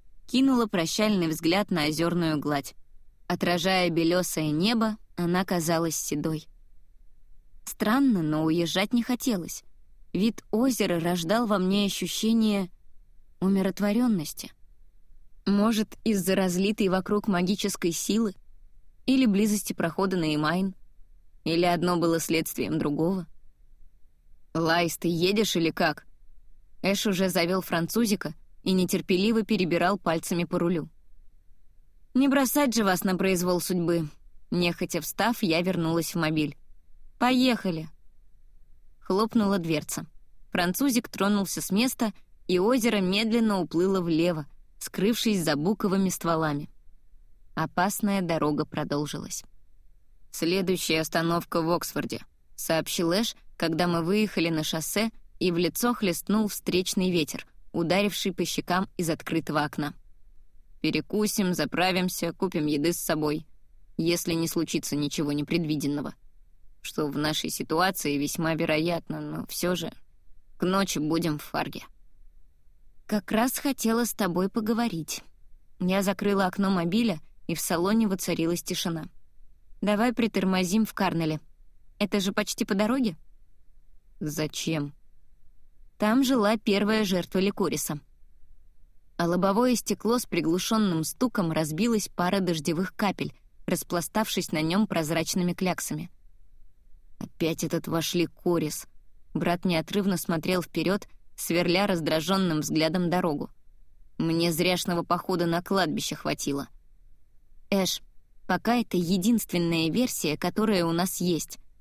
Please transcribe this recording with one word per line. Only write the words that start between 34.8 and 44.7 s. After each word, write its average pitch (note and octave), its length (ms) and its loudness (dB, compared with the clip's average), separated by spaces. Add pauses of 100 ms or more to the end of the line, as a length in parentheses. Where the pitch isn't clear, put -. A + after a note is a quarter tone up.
встав, G#3+ 420 -2
я E3 180 2
вернулась E3+ 540 0
в F3 40 0
мобиль. D#3 380 0 (640)
«Поехали!» A#3+ 720 2 (1120)
Хлопнула G3+ 580 2
дверца. D#3+ 480 -4 (440)
Французик G#3+ 580 0
тронулся G3 520 0
с - 100 -6
места, A3+ 420 2 (340)
и F3+ 120 2
озеро G#3+ 420 4
медленно G#3+ 600 2
уплыло F#3 400 2
влево, E3 460 0 (320)